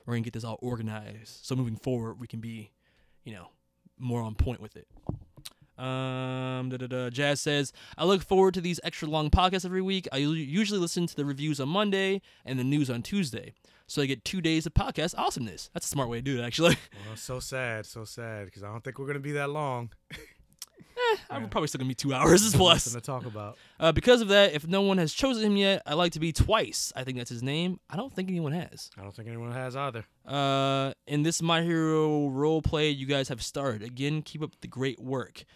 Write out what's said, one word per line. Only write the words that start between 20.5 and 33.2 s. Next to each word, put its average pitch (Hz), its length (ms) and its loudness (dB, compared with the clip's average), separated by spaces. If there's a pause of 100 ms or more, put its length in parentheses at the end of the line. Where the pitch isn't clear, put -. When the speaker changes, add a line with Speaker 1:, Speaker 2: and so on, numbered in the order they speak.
Speaker 1:
Eh, 480 200 2 (120)
I'm - 140 -6
Speaker 2:
Yeah. 110 60 -8
Speaker 1:
probably 165 180 0
still 139 120 -6
gonna 131 100 -4
be 131 60 -4
two 139 180 -2
hours 160 280 8
Speaker 2:
There's 214 140 2
Speaker 1:
plus. 180 320 6
Speaker 2:
nothing 117 140 -6
to - 40 -14
talk 127 200 -6
about. 107 320 -10 (220)
Speaker 1:
Uh, 160 120 6
because 233 300 6
of 208 80 0
that, 202 240 8
if 151 140 -4
no 190 140 2
one 196 160 4
has 165 160 2
chosen 247 300 2
him 208 140 4
yet, 196 280 4
I'd 147 100 -2
like 175 180 2
to 160 80 -8
be 165 100 0
Twice. - 640 2
I 131 80 -6
think 131 140 -6
that's 120 120 -8
his 117 140 -8
name. 165 360 -2 (100)
I 147 80 -8
don't 262 160 -8
think 190 160 -4
anyone 165 240 -2
has. - 440 -8
Speaker 2:
I 95 60 -14
don't 98 100 -12
think 110 140 -16
anyone 117 240 -8
has 127 240 -8
either. 131 300 -6 (200)
Speaker 1:
Uh, 135 680 0 (120)
in 147 180 0
this 165 180 0
My 165 220 2
Hero 156 680 2
role 151 320 2
play 156 300 2
you 135 140 -4
guys 139 220 0